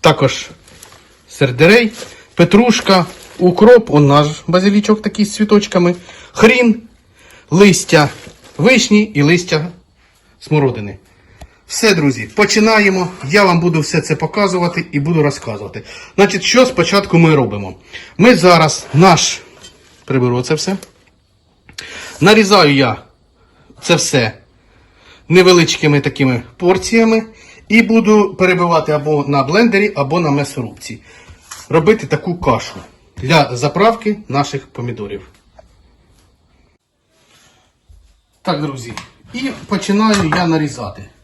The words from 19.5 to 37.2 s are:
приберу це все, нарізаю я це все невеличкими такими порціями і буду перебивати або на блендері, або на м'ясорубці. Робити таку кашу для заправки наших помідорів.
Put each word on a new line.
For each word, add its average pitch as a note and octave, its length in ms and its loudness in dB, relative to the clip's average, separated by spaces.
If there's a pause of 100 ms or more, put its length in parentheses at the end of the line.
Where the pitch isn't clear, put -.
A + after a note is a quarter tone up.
приберу B2 380 -2
це D#3 120 -2
все, F#3+ 220 -6 (1400)
нарізаю F#3+ 540 4
я B2 280 -2 (800)
це - 120 0
все - 480 -4 (840)
невеличкими E3 720 2
такими C3 420 -2 (140)
порціями A3 680 0 (420)
і A3+ 140 2
буду G#3+ 520 2
перебивати E3+ 580 0
або D3 360 -2
на C#3+ 140 -2
блендері, G3 540 0
або C#3+ 240 -2
на D#3 100 -2
м'ясорубці. C3 720 -8 (680)
Робити E3 380 0
таку E3+ 320 -6
кашу - 360 -4 (420)
для C#3 400 -2
заправки G#3 600 -2 (100)
наших C#3+ 380 -6
помідорів. G#2+ 600 -12 (3250)